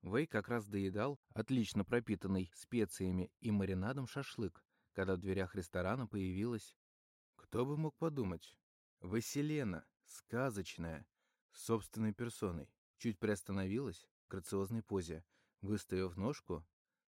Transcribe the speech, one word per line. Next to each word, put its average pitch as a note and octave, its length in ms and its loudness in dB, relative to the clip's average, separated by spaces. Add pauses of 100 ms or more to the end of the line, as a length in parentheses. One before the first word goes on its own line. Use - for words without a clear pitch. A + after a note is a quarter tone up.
Вэй A#2 240 0
как G#2 220 -2
раз A2+ 180 0
доедал G2+ 520 0 (140)
отлично A2+ 500 2
пропитанный G2 720 2
специями F#2 760 0 (100)
и A2+ 100 0
маринадом G2+ 560 2
шашлык, - 560 -4 (300)
когда F#2+ 220 2
в F2+ 40 0
дверях F#2+ 360 0
ресторана F#2+ 520 0
появилась... G2+ 680 -2 (600)
Кто - 280 0
бы D3 140 0
мог D#3 180 0
подумать, C3 600 0 (420)
Василена, A#2 840 0 (180)
сказочная, F#2 1040 -4 (460)
собственной G#2+ 600 0
персоной. G2 560 -4 (300)
Чуть A2+ 200 0
приостановилась G2+ 880 0 (200)
в - 20 -20
грациозной G2 540 0
позе, E2+ 420 -2 (360)
выставив F#2+ 560 0
ножку F#2 480 -2 (500)